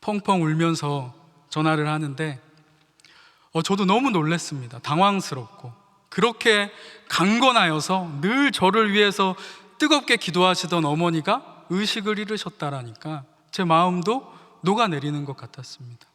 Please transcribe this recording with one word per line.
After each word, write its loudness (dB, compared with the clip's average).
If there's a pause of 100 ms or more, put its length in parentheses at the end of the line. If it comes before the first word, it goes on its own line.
펑펑 0
울면서 -2 (340)
전화를 0
하는데, -6 (1120)
어, -2
저도 0
너무 4
놀랐습니다. -4
당황스럽고. -2 (360)
그렇게 0 (380)
강건하여서 2
늘 2
저를 2
위해서 2 (440)
뜨겁게 2
기도하시던 2
어머니가 -2
의식을 -2
잃으셨다라니까 -8 (260)
제 -4
마음도 2 (300)
녹아내리는 0
것 -10
같았습니다. -18